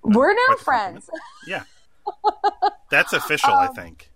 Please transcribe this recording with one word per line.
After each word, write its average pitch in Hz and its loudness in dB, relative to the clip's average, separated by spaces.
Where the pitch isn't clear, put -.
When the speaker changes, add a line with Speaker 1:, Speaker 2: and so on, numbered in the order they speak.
Speaker 1:
We're 254 4
now 440 0
Speaker 2:
Quite 539 2
the - -16
compliment. 208 -4
Speaker 1:
friends. - -20
Speaker 2:
Yeah. - -10
That's - 2
official, 151 0
I 202 4
Speaker 1:
Um, - -8
Speaker 2:
think. 87 -18